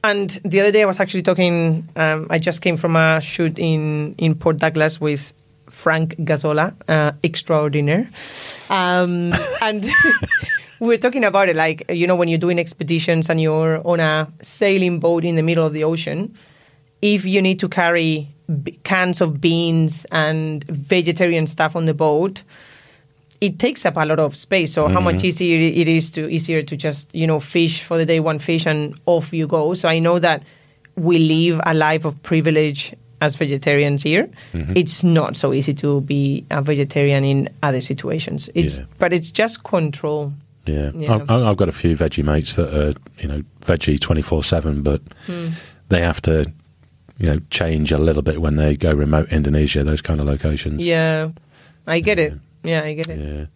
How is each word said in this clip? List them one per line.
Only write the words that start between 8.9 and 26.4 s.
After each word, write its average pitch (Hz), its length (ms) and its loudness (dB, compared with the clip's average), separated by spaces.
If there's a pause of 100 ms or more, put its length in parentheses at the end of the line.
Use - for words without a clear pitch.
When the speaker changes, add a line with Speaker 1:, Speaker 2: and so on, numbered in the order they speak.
Speaker 1:
<laughs> 539 140 -6
and 427 220 -2 (500)
<laughs> - 460 -4
we 226 80 -2
were 233 100 4
talking 247 280 0
about 196 240 2
it, 160 80 0
like, 160 340 0
you 175 160 0
know, 180 80 4
when 175 140 2
you're 165 100 2
doing 175 200 0
expeditions 165 680 -2
and 165 120 2
you're 160 440 0
on 170 140 0
a 156 320 0 (100)
sailing 190 600 0
boat 170 240 2
in 170 100 0
the 160 80 2
middle 165 220 2
of 151 80 -2
the 156 100 -2
ocean, 165 500 -4 (680)
if 202 240 2
you 190 160 2
need 190 180 2
to 196 100 -2
carry 165 580 0 (360)
b-, - 80 -8 (120)
cans 185 380 0
of 156 180 0
beans 165 720 0
and 156 540 -2
vegetarian 170 840 0
stuff 160 280 -2
on 165 100 -2
the 160 80 2
boat, 156 480 0 (1000)
it 196 160 0
takes 247 280 -2
up 160 100 0
a 160 100 0
lot 156 140 0
of 147 160 0
space. 175 380 -2
So 151 160 2
how 185 100 4
much 175 180 2
Speaker 2:
Mm-hmm. 196 100 0
Speaker 1:
easier 170 320 2 (220)
it 160 60 4
is 165 240 2
to, 156 180 -6
easier 160 340 -2